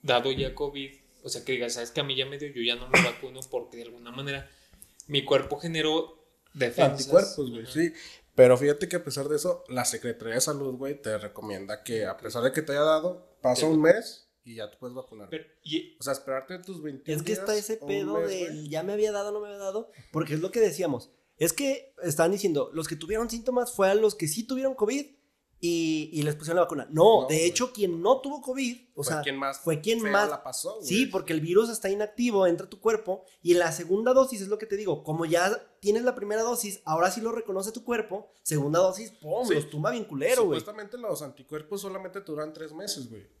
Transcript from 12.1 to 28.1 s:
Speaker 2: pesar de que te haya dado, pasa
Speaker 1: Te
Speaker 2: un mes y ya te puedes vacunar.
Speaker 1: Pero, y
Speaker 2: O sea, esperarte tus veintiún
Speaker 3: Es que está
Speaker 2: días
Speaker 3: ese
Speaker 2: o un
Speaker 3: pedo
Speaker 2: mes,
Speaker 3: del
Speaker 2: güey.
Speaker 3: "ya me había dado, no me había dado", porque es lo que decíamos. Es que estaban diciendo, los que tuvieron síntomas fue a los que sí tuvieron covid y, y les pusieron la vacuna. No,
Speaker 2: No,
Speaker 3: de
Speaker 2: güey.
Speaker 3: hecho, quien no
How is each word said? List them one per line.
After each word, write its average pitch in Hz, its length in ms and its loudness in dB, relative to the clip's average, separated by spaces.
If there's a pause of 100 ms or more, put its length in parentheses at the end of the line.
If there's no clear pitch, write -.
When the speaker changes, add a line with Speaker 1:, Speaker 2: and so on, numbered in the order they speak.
Speaker 2:
pesar 117 260 -6
de 135 100 4
que 151 100 -2
te 143 100 -4
haya 143 100 2
dado, 156 600 0
pasa 127 200 4
Speaker 1:
Te 156 60 4
Speaker 2:
un 156 140 6
mes 196 460 2 (160)
y 117 120 -16
ya 107 140 -10
te - 80 -20
puedes 123 160 -12
vacunar. 110 360 -16
Speaker 1:
Pero, 160 140 -8 (180)
y - 360 -4
Speaker 2:
O - 40 -14
sea, 139 100 -2
esperarte 135 480 -6
tus 180 220 -14
veintiún 151 340 -6
Speaker 3:
Es 170 60 -2
que 190 100 -2
está 202 200 -2
Speaker 2:
días 208 160 -2
Speaker 3:
ese 220 120 -4
Speaker 2:
o 202 60 -14
un - 20 -10
Speaker 3:
pedo 196 320 0
Speaker 2:
mes, - 100 0
Speaker 3:
del 180 220 -4
Speaker 2:
güey. 151 160 -10
Speaker 3:
"ya 156 140 -4
me 190 100 -4
había 214 200 2
dado, 202 200 -4
no 208 80 -4
me 208 80 -10
había 202 100 -14
dado", 196 320 -6 (220)
porque 156 220 -2
es 156 60 -2
lo 185 100 -4
que 233 100 0
decíamos. 165 500 0 (260)
Es 165 180 2
que 277 480 -4
estaban 170 300 2
diciendo, 185 420 0
los 160 120 -4
que 156 100 -6
tuvieron 214 340 -4
síntomas 240 420 -2
fue 196 180 4
a 196 40 4
los 214 200 4
que 160 140 -2
sí 220 180 -4
tuvieron 262 280 0
covid 262 320 0 (520)
y, 160 540 0
y 151 100 0
les 147 140 0
pusieron 151 200 -4
la 180 80 6
vacuna. 143 260 -4
No, 170 320 8
Speaker 2:
No, - 60 -2
Speaker 3:
de 156 80 2
Speaker 2:
güey. 165 120 4
Speaker 3:
hecho, 240 240 0
quien 175 300 -2
no 262 180 6